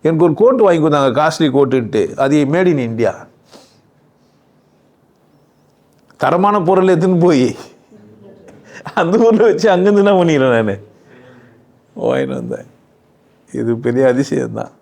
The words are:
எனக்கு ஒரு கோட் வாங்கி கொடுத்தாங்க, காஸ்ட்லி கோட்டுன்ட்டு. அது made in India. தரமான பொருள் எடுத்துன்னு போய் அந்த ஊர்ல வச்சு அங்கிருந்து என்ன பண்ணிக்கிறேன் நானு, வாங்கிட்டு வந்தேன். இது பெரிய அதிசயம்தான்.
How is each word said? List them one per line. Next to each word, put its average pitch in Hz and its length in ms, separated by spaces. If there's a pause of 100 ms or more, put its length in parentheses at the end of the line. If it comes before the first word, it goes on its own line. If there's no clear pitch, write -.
எனக்கு 165 220
ஒரு 160 100
கோட் 247 240
வாங்கி 180 220
கொடுத்தாங்க, 147 320
காஸ்ட்லி 156 360
கோட்டுன்ட்டு. 127 680
அது 143 280
made 165 340
in 113 180
India. 110 180 (3000)
தரமான 185 460
பொருள் 185 220
எடுத்துன்னு 180 360
போய் 139 360 (1400)
அந்த 190 240
ஊர்ல 254 240
வச்சு 208 280
அங்கிருந்து 196 340
என்ன 190 200
பண்ணிக்கிறேன் 139 260
நானு, 107 380 (1120)
வாங்கிட்டு 67 340
வந்தேன். 60 320 (880)
இது 117 240
பெரிய 120 300
அதிசயம்தான். 123 640 (100)